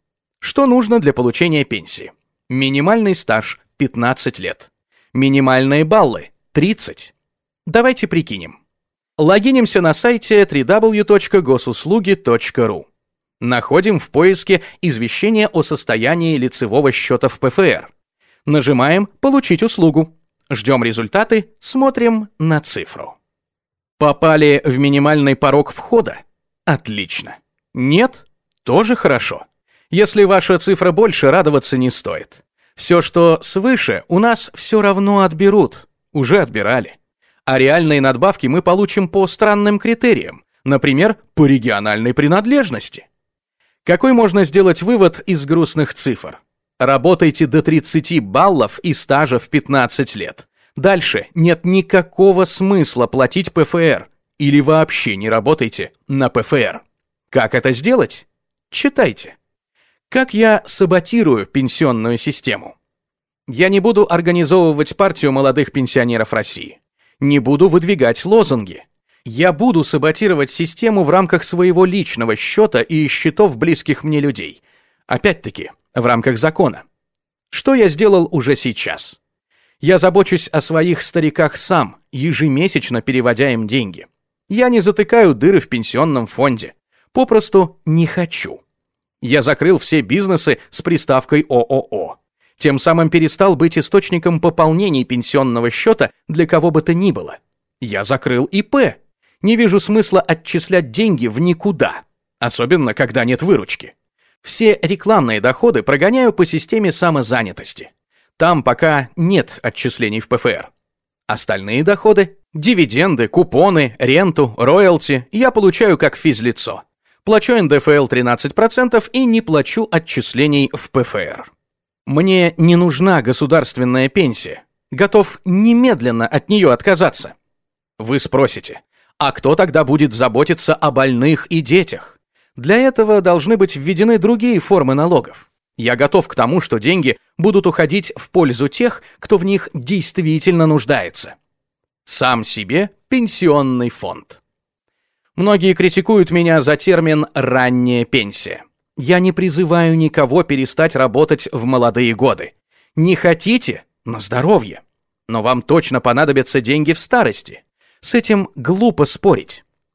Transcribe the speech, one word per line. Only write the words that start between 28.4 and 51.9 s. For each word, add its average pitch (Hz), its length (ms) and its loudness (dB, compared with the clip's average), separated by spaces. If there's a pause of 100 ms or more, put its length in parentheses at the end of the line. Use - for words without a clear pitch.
Тоже 214 320 0
хорошо. - 520 -2 (440)
Если 202 340 2
ваша 190 340 2
цифра 180 340 0
больше, 165 380 2
радоваться 147 480 0
не 127 120 0
стоит. - 540 -12 (320)
Все, 175 240 2
что 170 420 2
свыше, 190 680 -2
у 170 100 0
нас 226 360 0
все - 280 -2
равно 202 400 2
отберут. 185 640 0 (240)
Уже 147 280 2
отбирали. 110 580 -2 (480)
А 135 120 2
реальные 147 420 2
надбавки 135 460 0
мы 156 160 0
получим 190 460 0
по 190 180 0
странным 208 520 0
критериям. 226 640 -2 (200)
Например, 143 520 2 (180)
по 151 120 4
региональной 110 680 0
принадлежности. 185 920 -2 (760)
Какой 180 300 2
можно 202 320 2
сделать 170 380 2
вывод 196 380 2
из 156 260 -4
грустных 156 480 -2
цифр? - 460 -8 (400)
Работайте 147 680 2
до 147 160 2
тридцати 160 560 -2
баллов 127 600 0
и 170 120 -4
стажа 143 460 0
в - 100 -6
пятнадцать 135 680 -2
лет. - 320 -14 (260)
Дальше 180 600 0
нет 165 300 2
никакого 185 840 2